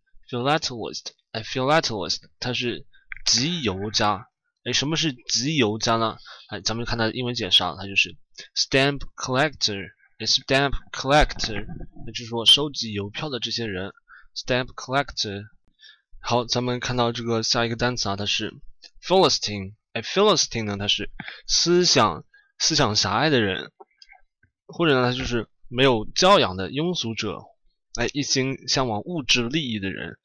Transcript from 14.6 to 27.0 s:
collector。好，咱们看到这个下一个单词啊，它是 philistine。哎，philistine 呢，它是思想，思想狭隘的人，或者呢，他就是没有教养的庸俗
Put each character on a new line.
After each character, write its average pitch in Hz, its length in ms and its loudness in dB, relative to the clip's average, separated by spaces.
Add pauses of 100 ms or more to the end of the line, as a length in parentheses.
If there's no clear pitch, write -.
collector。 110 720 -4 (800)
好， 120 240 0
咱 123 180 -2
们 123 160 -2
看 123 160 -2
到 120 160 2
这 120 100 -6
个 113 200 0
下 117 240 2
一 - 20 -2
个 117 80 -2
单 120 220 0
词 - 100 -2
啊， 98 80 -2
它 101 80 -4
是 101 300 -2 (480)
philistine。 104 720 2 (180)
哎， - 80 -4
philistine 175 640 2
呢， 101 140 -4
它 101 100 -4
是 - 220 0 (360)
思 175 380 4
想， 107 400 4 (340)
思 - 160 0
想 120 220 2
狭 98 160 0
隘 127 160 2
的 131 140 4
人， 95 280 -2 (1000)
或 170 160 0
者 135 140 6
呢， 123 100 2
他 123 60 -2
就 131 80 -4
是 117 240 -2 (200)
没 120 140 0
有 120 220 4 (100)
教 190 240 6
养 98 160 2
的 92 140 -4
庸 160 260 -2
俗 113 200 -4